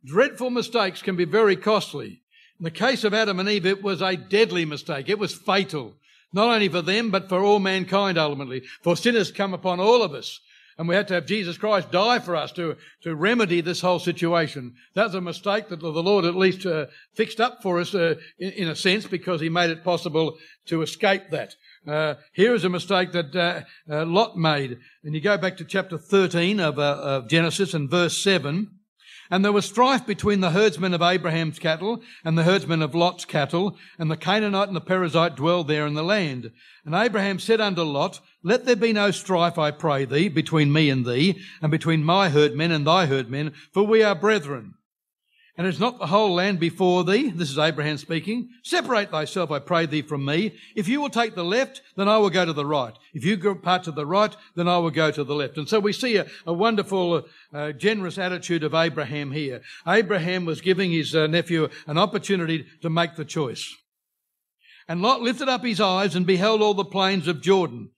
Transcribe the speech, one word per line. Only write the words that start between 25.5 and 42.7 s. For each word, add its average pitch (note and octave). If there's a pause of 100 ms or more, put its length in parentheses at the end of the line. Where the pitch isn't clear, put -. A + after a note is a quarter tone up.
to D#3+
chapter F#3
thirteen F#3
of, D3
uh, C#3+
of C3+
Genesis E3
and C#3+
verse F3
seven. F3+ (500)
"And F#3+
there G#3
was G3+
strife B3+
between G#3
the F3
herdsmen F#3
of E3
Abraham's E3
cattle F3+ (200)
and E3
the E3
herdsmen E3
of C#3+
Lot's F3
cattle, E3+ (200)
and D#3
the D#3
Canaanite G3+
and F#3+
the D#3+
Perizzite E3+
dwelled E3
there D3+
in D3
the D3+
land. D3+ (340)
And D3+
Abraham G3
said A3
unto G3
Lot, D3+ (240)
Let B3
there B3
be A3+
no G3+
strife, E3+
I D3+
pray C#3+
thee, C#3+
between D3+
me D3+
and C3
thee, C#3 (200)
and D#3
between D#3+
my F3+
herdmen D3+